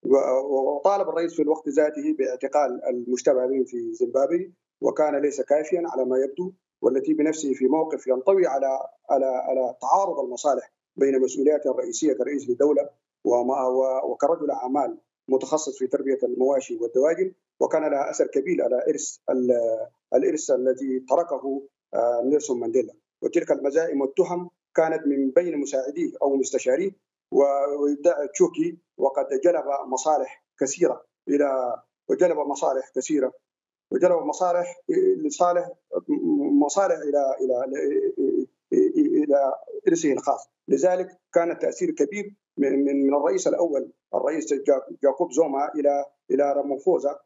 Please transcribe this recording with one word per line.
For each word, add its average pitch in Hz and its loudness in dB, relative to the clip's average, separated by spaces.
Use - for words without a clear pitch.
و-، 135 2
وطالب 190 0
الرئيس 165 -4
في 160 -2
الوقت 151 0
ذاته 151 0
باعتقال 131 -2
المشتبه 127 0
بهم 135 0
في 117 -6
زيمبابوي، 135 -2
وكان 143 0
ليس 143 -2
كافياً 156 0
على 131 -2
ما 127 0
يبدو، 170 -4
والتي 135 0
بنفسه 147 0
في 127 0
موقف 156 0
ينطوي 165 2
على، 135 -2
على، 135 2
على 127 -2
تعارض 165 0
المصالح 127 -2
بين 135 2
مسؤولياته 139 2
الرئيسية 143 -2
كرئيس 123 -4
لدولة 143 2
وما-، 127 0
و-، 131 0
وكرجل 147 -2
أعمال 127 -4
متخصص 131 -2
في 127 -2
تربية 135 -2
المواشي 127 0
والدواجن، 151 0
وكان 151 0
لها 143 -2
أثر - 0
كبير 147 0
على 127 0
إرث - -4
ال-، 120 0
الإرث 156 0
الذي 131 0
تركه، 139 -2
آه، 120 0
نيلسون 135 0
مانديلا. 113 -2
وتلك 165 -2
المزائم 143 0
والتهم 175 -2
كانت 160 0
من 135 0
بين 165 2
مساعديه 143 -4
أو 139 2
مستشاريه، 135 0
و-، 139 2
ويدعي 147 0
تشوكي، 170 0
وقد 135 0
جلب 165 2
مصالح 135 -2
كثيرة - 0
إلى، 135 0
وجلب 170 2
مصالح 139 -2
كثيرة، 131 -2
وجلب 170 2
مصالح 175 -2
لصالح، 175 0
مصالح 175 2
إلى، 143 0
إلى، 127 0
إلى 139 2
إرثه 165 2
الخاص. - -4
لذلك 185 2
كان 170 2
التأثير 156 -4
كبير 196 -4
من، 139 0
من، 139 0
من 139 2
الرئيس 160 0
الأول، 151 0
الرئيس 151 -2
جا-، 135 2
جاكوب 180 2
زوما، 143 0
إلى، 143 2
إلى 143 2
رامافوزا 143 0